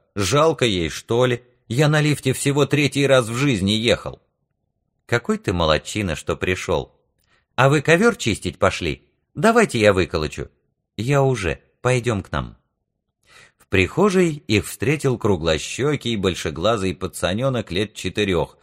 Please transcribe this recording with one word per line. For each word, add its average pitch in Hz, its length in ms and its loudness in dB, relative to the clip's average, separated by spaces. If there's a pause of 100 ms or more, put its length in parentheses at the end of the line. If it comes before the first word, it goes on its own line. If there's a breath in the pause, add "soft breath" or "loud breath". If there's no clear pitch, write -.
(160)
Жалко 123 500 2
ей, 90 240 0
что 120 360 -2
ли? 123 180 -2 (240)
Я 139 200 2
на 151 140 2
лифте 147 320 0
всего 139 320 0
третий 139 420 0
раз 131 200 4
в 113 80 -6
жизни 117 360 2
ехал». 110 500 0 (840)
«Какой 208 320 -2
ты 113 160 -2
молодчина, 85 640 0
что - 200 -6
пришел. 87 580 -4 (640)
А 135 140 6
вы 147 120 2
ковер 196 340 4
чистить - 440 -4
пошли? - 480 -2 (260)
Давайте 220 460 2
я 104 140 6
выколочу». 80 560 -2 (480)
«Я 139 240 0
уже. 104 400 0 (200)
Пойдем 120 420 0
к - 80 -20
нам». 62 260 -6 (1000 soft breath)
В - 100 -20
прихожей 165 800 2
их 104 180 0
встретил 135 520 -2
круглощекий, 104 1000 -2
большеглазый 92 800 -2
пацаненок 104 760 -4
лет 90 220 -4
четырех, 92 680 -2